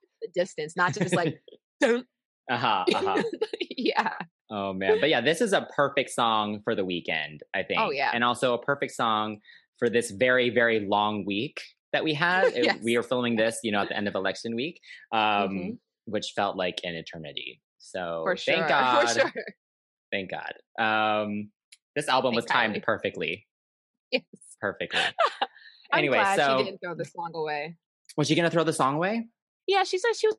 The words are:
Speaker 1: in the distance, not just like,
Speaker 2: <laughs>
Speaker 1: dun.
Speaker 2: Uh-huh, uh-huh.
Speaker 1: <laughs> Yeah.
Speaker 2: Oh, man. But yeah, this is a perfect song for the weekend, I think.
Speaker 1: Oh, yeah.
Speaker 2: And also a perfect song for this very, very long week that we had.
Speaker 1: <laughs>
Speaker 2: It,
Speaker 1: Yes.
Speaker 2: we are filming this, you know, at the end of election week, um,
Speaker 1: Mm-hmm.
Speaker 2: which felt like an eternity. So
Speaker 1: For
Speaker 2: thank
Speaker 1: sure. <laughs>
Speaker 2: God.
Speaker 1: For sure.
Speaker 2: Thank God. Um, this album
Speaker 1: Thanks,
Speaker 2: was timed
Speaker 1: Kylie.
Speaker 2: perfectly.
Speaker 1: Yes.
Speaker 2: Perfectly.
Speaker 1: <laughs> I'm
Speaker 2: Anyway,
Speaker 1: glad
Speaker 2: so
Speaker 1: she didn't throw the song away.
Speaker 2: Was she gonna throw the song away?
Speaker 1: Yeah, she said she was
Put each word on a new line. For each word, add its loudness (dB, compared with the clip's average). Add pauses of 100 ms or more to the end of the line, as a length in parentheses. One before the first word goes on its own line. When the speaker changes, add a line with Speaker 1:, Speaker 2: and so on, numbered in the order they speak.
Speaker 1:
in -16
the -2
distance, -4
not 2
just 0
like, 0 (200)
Speaker 2:
<laughs> -10
Speaker 1:
dun. 4 (460)
Speaker 2:
Uh-huh, 2 (100)
uh-huh. 0
Speaker 1:
<laughs> -6
Yeah. 0 (380)
Speaker 2:
Oh, -2
man. 2
But 2
yeah, 4
this 2
is 2
a 2
perfect 0
song 0
for 0
the 0
weekend, -4 (140)
I -2
think. -2
Speaker 1:
Oh, 0
yeah. -2
Speaker 2:
And 0
also 2
a 0
perfect -2
song 0 (400)
for 2
this 0
very, 4
very 4
long 2
week -4 (300)
that 0
we 0
had. 2
Speaker 1:
<laughs> 2
Speaker 2:
It, 0
Speaker 1:
Yes. 0
Speaker 2:
we 2
are 2
filming 0
this, 2
you -2
know, 2
at -2
the -6
end -2
of -8
election -4
week, -8 (320)
um, 2
Speaker 1:
Mm-hmm. 0 (360)
Speaker 2:
which -6
felt -2
like -2
an -6
eternity. -12 (160)
So -6
Speaker 1:
For -2
Speaker 2:
thank 0
Speaker 1:
sure. 0
<laughs> -
Speaker 2:
God. 4
Speaker 1:
For 2
sure. 2 (800)
Speaker 2:
Thank -4
God. -8 (260)
Um, 2 (460)
this -4
album 4
Speaker 1:
Thanks, 0
Speaker 2:
was -4
timed 4
Speaker 1:
Kylie. -4
Speaker 2:
perfectly. -2 (640)
Speaker 1:
Yes. 0 (380)
Speaker 2:
Perfectly. -4
Speaker 1:
<laughs> -4
I'm 4
Speaker 2:
Anyway, 4
Speaker 1:
glad 2
Speaker 2:
so 4
Speaker 1:
she 4
didn't -8
throw -6
the -6
song -10
away. -6 (400)
Speaker 2:
Was 2
she 4
gonna 2
throw 2
the 0
song 2
away? -2 (400)
Speaker 1:
Yeah, 4
she -2
said 0
she 0
was 2